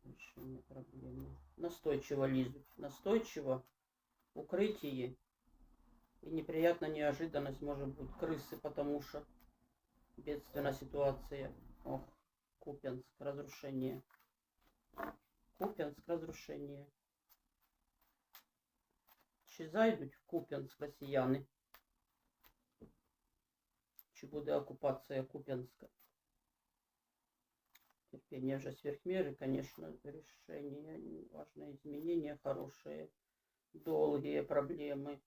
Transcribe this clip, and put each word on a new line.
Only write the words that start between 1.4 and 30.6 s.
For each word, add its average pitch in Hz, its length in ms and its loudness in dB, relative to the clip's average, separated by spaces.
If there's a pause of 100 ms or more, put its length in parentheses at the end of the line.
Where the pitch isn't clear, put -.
Настойчиво 143 680 2
лезут. 131 420 2 (100)
Настойчиво. 143 880 2 (720)
Укрытие. 139 800 2 (1040)
И 151 80 -10
неприятная 160 600 4
неожиданность 147 720 0
может 143 260 0
быть. 135 300 -8
Крысы, 160 400 -2
потому 147 440 0
что 147 240 -8 (920)
бедственная 143 560 -2
ситуация. 139 800 0 (320)
Ох, 131 180 -4 (560)
Купянск. 135 500 -8 (100)
Разрушение. 135 840 -4 (1600)
Купянск. 160 480 -2
Разрушение. 147 800 -4 (2500)
Чи 165 220 -10
зайдуть 180 480 6
в - 100 -20
Куп'янськ 143 540 -2
росіяни? 135 680 2 (2750)
Чи - 140 -14
буде 147 280 0
окупація 139 680 2
Куп'янська? 131 680 -6 (2250)
Терпение 135 460 -2
уже 131 160 -4
сверх 143 320 -4
меры, 185 300 2
конечно, 135 680 -2
решение, 147 960 -10 (320)